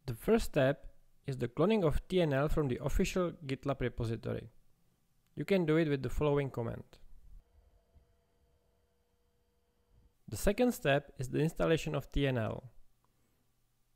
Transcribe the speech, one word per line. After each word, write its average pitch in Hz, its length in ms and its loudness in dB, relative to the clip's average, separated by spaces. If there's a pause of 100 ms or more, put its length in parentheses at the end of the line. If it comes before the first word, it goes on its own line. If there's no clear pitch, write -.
The 120 80 -6
first 214 320 2
step 139 400 2 (400)
is 135 120 -6
the 127 100 -2
cloning 202 360 2
of 135 240 2
T 180 140 2
N 151 120 2
L 139 140 2
from 151 200 2
the 123 160 -2
official 175 480 0 (160)
GitLab 135 340 -4
repository. 117 680 -4 (840)
You 147 80 -6
can 185 220 2
do 156 120 4
it 165 120 2
with 139 140 0
the 123 60 -4
following 143 420 0
command. 117 320 -6 (3500)
The 107 80 -6
second 233 360 4
step 143 440 0
is 131 120 -6
the 135 100 -2
installation 160 560 0
of - 160 -6
T 139 160 2
N 131 100 0
L. 113 340 -4 (1200)